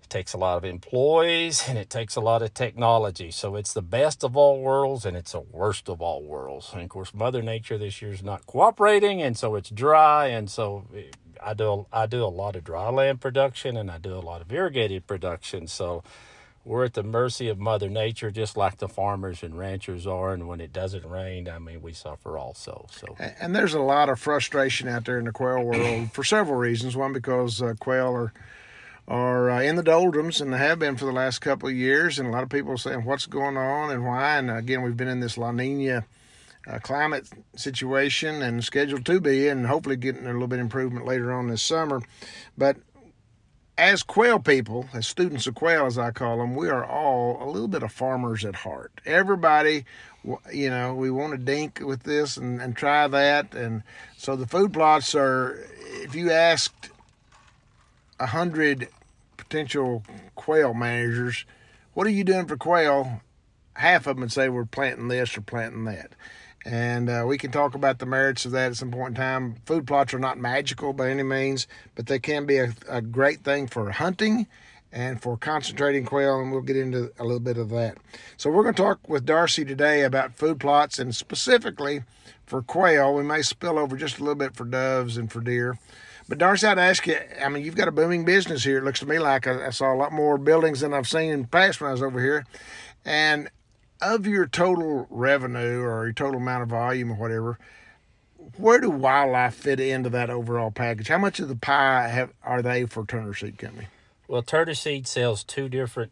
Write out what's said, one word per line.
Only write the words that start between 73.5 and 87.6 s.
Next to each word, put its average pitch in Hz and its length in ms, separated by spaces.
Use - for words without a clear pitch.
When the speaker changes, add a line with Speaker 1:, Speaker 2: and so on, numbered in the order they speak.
Speaker 2:
for 110 240
hunting 208 560
and 123 320
for 120 140
concentrating 143 680
quail, 139 360
and 131 100
we'll 131 120
get 135 140
into 127 440
a - 20
little 120 160
bit 117 180
of 117 120
that. 117 300
So - 140
we're 196 140
gonna 226 100
talk 196 340
with 143 160
Darcy 160 400
today 143 380
about 131 320
food 156 240
plots 143 400
and 123 160
specifically 175 880
for 131 160
quail. 147 520
We 143 80
may 151 200
spill 165 360
over 135 180
just 139 220
a - 40
little 147 120
bit 139 220
for 127 80
doves 127 520
and 113 140
for 120 100
deer. 123 380
But 147 100
Darcy, 185 280
I'd 196 140
ask 180 260
you, 160 100
I 139 80
mean, 143 160